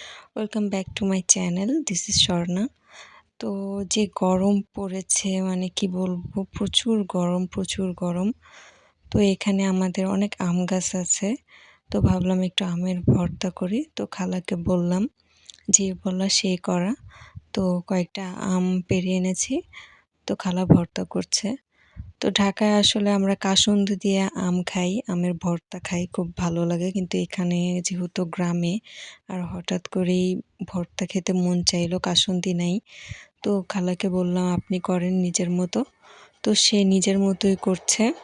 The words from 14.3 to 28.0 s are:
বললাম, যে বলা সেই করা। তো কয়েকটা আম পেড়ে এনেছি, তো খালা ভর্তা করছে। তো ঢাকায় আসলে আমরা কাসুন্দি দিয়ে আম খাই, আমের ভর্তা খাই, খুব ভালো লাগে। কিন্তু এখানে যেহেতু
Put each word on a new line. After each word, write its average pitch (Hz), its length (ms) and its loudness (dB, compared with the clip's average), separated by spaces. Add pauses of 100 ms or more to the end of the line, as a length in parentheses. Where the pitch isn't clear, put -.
বললাম, 180 420 2 (640)
যে 196 260 6
বলা 185 360 -2
সেই 185 280 2
করা। 180 340 0 (600)
তো 196 120 -2 (220)
কয়েকটা 185 400 -2 (200)
আম 185 200 2 (180)
পেড়ে 185 300 0
এনেছি, 185 400 -2 (720)
তো - 80 -2
খালা 185 300 -2
ভর্তা 175 400 6
করছে। - 420 -4 (720)
তো - 140 -2
ঢাকায় 208 460 2
আসলে 202 340 2
আমরা 196 240 2
কাসুন্দি 196 600 2
দিয়ে 190 260 0 (160)
আম 180 260 0
খাই, 180 280 -2 (160)
আমের 180 260 0
ভর্তা 170 460 -4
খাই, 180 320 -4
খুব 175 160 -4 (100)
ভালো 170 280 0
লাগে। 175 260 0
কিন্তু 185 260 -4
এখানে 175 400 -2 (240)
যেহেতু 180 440 -4